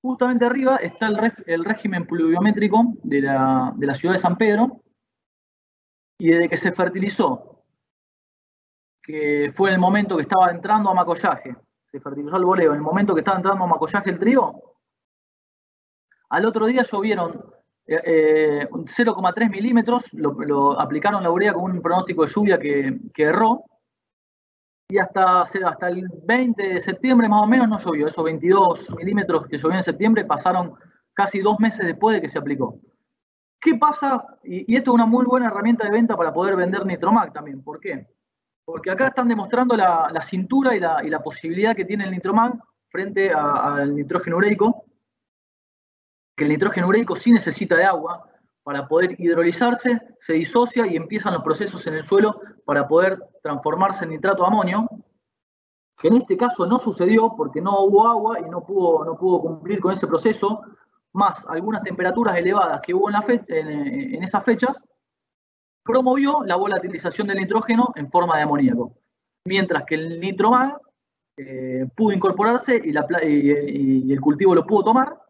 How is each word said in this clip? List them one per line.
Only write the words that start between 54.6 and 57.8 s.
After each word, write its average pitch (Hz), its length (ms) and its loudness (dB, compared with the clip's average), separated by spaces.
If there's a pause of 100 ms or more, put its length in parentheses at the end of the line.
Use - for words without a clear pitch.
que - 120 0
en 214 80 6
este 247 200 2
caso 240 300 -2
no 226 140 0
sucedió 220 560 2
porque 147 240 -6
no 196 240 2